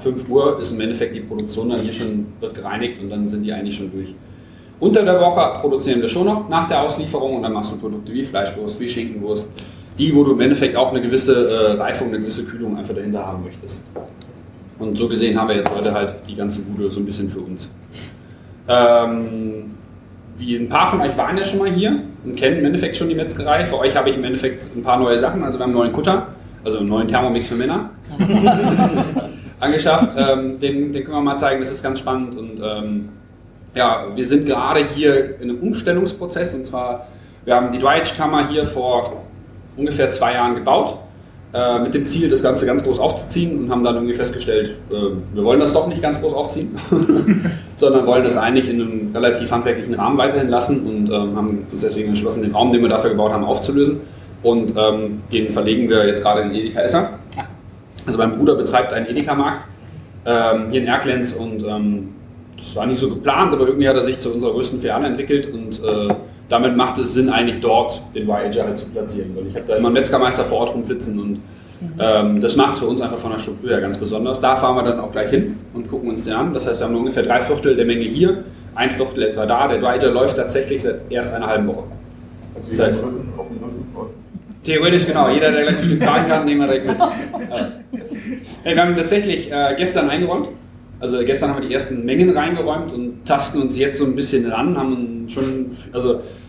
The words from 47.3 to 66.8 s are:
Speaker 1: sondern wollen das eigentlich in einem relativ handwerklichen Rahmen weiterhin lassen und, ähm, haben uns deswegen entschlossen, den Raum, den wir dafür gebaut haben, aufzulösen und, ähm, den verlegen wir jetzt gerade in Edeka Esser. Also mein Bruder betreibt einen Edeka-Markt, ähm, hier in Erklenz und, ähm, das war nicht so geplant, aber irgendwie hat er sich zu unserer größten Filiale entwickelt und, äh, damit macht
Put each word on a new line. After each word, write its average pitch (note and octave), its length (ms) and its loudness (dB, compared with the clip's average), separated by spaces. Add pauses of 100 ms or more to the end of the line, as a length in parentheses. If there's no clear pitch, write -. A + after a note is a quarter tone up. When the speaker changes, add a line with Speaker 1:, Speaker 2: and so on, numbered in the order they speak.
Speaker 1:
sondern C3+ 320 4
wollen B2+ 160 4
das A#2+ 140 2
eigentlich B2 320 2
in A#2 120 0
einem A2 320 -4
relativ A#2 380 0
handwerklichen A#2+ 420 0
Rahmen A2+ 240 0
weiterhin C#3 320 2
lassen A#2+ 360 0
und, G#2+ 260 0
ähm, G#2 240 -2
haben G#2 360 -2
uns G#2 100 -6
deswegen G#2+ 280 -2
entschlossen, G#2+ 320 -2
den G#2 120 -2
Raum, A#2+ 200 4
den A#2+ 80 6
wir A#2 80 4
dafür A2 220 2
gebaut G#2+ 200 2
haben, G2+ 140 0
aufzulösen C#3+ 560 2 (400)
und, A#2 360 2
ähm, G#2+ 440 0 (100)
den G#2+ 200 0
verlegen A2 380 0
wir A2 180 6
jetzt G#2 160 0
gerade G#2+ 180 4
in G#2 120 -2
Edeka A2 280 -2
Esser. E3+ 300 2 (920)
Also A2+ 120 -2
mein A2+ 140 2
Bruder G2+ 240 4
betreibt - 380 0
einen A2+ 120 -2
Edeka-Markt, C#3+ 600 -2 (600)
ähm, A2+ 460 2
hier B2+ 100 2
in A#2+ 60 -2
Erklenz B2 460 0
und, A2 300 -6
ähm, G#2 460 -2 (480)
das - 180 -14
war G#2+ 100 -2
nicht B2 140 0
so C3 100 0
geplant, C#3+ 440 2
aber C3 140 4
irgendwie C3+ 200 2
hat C3 80 6
er B2+ 60 4
sich B2+ 180 -2
zu A#2+ 140 -4
unserer A#2+ 180 0
größten B2 300 -2
Filiale B2 260 -2
entwickelt C#3 460 0
und, A2+ 300 -10
äh, G#2 300 0 (360)
damit A#2+ 260 2
macht B2+ 220 2